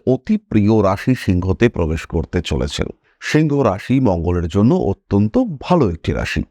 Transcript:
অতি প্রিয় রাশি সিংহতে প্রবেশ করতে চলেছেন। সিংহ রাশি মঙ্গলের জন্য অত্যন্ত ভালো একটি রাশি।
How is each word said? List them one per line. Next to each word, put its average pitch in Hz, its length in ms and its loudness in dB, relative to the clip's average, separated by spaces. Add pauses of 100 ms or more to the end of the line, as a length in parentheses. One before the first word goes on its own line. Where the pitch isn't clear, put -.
অতি 123 300 0
প্রিয় 107 460 2
রাশি 98 320 0
সিংহতে 95 540 0
প্রবেশ 78 360 -4
করতে 85 360 -4
চলেছেন। - 460 -4 (340)
সিংহ 147 400 0
রাশি 120 380 0
মঙ্গলের 90 480 0
জন্য 104 280 4
অত্যন্ত 101 640 0 (240)
ভালো 151 280 2
একটি 82 240 -4
রাশি। - 380 -4